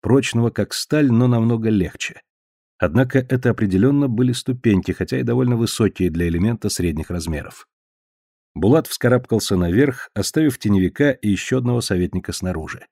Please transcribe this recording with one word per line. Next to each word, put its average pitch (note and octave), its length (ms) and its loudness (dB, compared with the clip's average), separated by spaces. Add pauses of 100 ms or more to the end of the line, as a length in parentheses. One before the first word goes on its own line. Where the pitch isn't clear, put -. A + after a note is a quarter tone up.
прочного A#2+ 500 2
как - 220 -6
сталь, D3+ 380 0
но A#2+ 160 4
намного A2+ 440 2
легче. - 520 -2 (560)
Однако A#2 400 0
это B2+ 320 0
определённо A2+ 560 2
были B2 240 2
ступеньки, A#2+ 640 0
хотя F#2+ 260 -4
и B2+ 60 -2
довольно B2 320 0
высокие G#2 540 0
для E2+ 180 0
элемента G#2 400 0
средних E2 420 -4
размеров. D#2+ 560 -8 (880)
Булат A2+ 320 2
вскарабкался A#2+ 720 0
наверх, G2+ 580 0
оставив C#3 440 0
теневика G2+ 520 2
и - 180 -4
ещё G#2 300 -2
одного A#2+ 220 0
советника F2+ 520 -2
снаружи. F2 600 -8